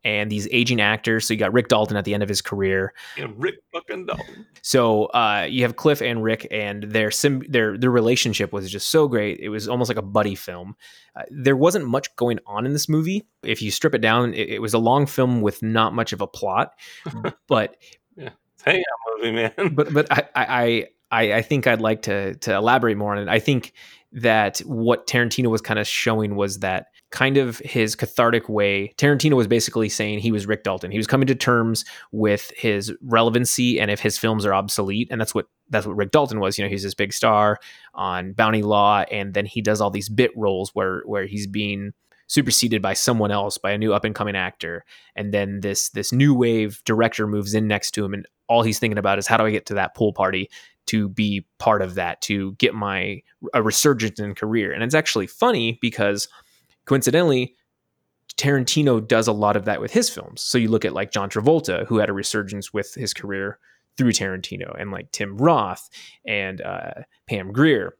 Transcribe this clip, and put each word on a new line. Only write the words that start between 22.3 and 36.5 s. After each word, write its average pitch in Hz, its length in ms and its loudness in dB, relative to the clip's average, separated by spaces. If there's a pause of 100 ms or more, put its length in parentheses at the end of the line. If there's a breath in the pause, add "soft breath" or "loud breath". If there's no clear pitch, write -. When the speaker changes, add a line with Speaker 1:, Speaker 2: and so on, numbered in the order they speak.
Speaker 1:
to - 200 -4
elaborate 113 420 2
more 104 180 -2
on 101 40 -4
it. 101 100 -6
I 110 100 2
think 127 340 -2 (380 loud breath)
that 110 480 2
what 117 480 0
Tarantino 120 400 2
was 110 140 2
kinda 107 220 -2
showing 107 520 0
was 98 240 -2
that 95 280 -4 (220 soft breath)
kind 135 280 2
of 123 220 2
his 110 360 0
cathartic 117 540 2
way. 101 480 0
Tarantino 147 360 4
was 120 140 4
basically 113 420 2
saying 104 300 -4
he 113 120 0
was 101 160 -2
Rick 107 160 -2
Dalton. 92 280 -4
He 101 60 -2
was 107 100 -2
coming 135 200 2
to 131 80 2
terms 113 500 0 (260 loud breath)
with 107 440 0
his 104 360 -2 (100)
relevancy 120 760 2
and 104 120 0
if 101 80 -2
his - 180 -2
films 110 280 0
are 98 80 2
obsolete. 101 580 -2
And 113 100 -4
that's - 120 -4
what, 104 140 -2 (220)
that's 104 160 -2
what 101 100 -6
Rick 101 160 -2
Dalton 131 280 2
was. 98 180 -2